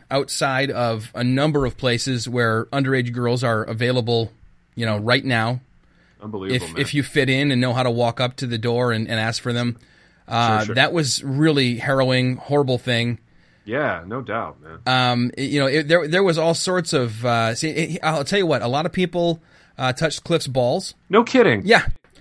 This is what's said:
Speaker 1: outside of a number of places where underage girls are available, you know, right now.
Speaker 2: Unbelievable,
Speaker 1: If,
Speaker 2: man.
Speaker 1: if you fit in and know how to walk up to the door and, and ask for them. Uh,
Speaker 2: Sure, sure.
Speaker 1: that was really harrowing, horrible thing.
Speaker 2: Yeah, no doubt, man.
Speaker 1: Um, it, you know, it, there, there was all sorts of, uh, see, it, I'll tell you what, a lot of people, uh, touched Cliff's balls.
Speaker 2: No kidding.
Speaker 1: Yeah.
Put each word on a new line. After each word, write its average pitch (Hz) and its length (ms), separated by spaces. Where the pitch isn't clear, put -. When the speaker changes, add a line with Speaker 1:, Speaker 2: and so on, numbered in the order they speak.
Speaker 1:
outside 139 600
of 113 440
a 120 100
number 139 420
of 117 100
places 120 520
where 117 380
underage 131 460
girls 120 320
are 113 200
available, 117 680
you 117 120
know, 110 100
right 117 280
now. 123 360
Speaker 2:
Unbelievable, 107 440
Speaker 1:
If, - 80
Speaker 2:
man. - 60
Speaker 1:
if 143 140
you 143 80
fit 135 260
in 135 220
and 123 100
know 127 140
how 127 80
to 127 80
walk 117 300
up 127 160
to 135 100
the 117 120
door 120 340
and, 110 160
and 113 120
ask 113 220
for 123 100
them. 120 240
Uh, 117 300
Speaker 2:
Sure, 107 80
sure. 110 100
Speaker 1:
that 135 160
was 147 320
really 139 520
harrowing, 127 600
horrible 131 420
thing. 117 400
Speaker 2:
Yeah, 107 420
no 113 160
doubt, 104 400
man. 80 240
Speaker 1:
Um, 123 500
it, 131 140
you 143 100
know, 135 60
it, 143 220
there, 165 180
there 175 160
was 170 160
all 165 160
sorts 180 380
of, 117 320
uh, 117 320
see, 160 140
it, 160 340
I'll 156 200
tell 196 140
you 190 80
what, 135 160
a 117 60
lot 143 180
of 170 60
people, 170 500
uh, 127 160
touched 151 300
Cliff's 165 240
balls. 131 480
Speaker 2:
No 214 160
kidding. 175 400
Speaker 1:
Yeah. 196 220